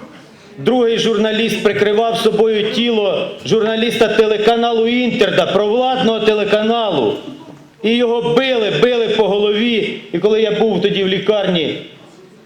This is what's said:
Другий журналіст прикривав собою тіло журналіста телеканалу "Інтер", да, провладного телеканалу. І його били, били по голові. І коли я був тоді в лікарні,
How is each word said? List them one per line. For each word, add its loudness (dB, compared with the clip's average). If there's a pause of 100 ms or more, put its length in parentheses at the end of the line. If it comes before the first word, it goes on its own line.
(580)
Другий 0
журналіст 0
прикривав 0
собою 0
тіло -2 (140)
журналіста 0
телеканалу 2
"Інтер", 0
да, 2
провладного 0
телеканалу. 0 (720)
І 2
його 0
били, 0 (100)
били 2
по 0
голові. 0 (140)
І -2
коли 2
я 0
був 0
тоді 0
в 0
лікарні, -2 (680)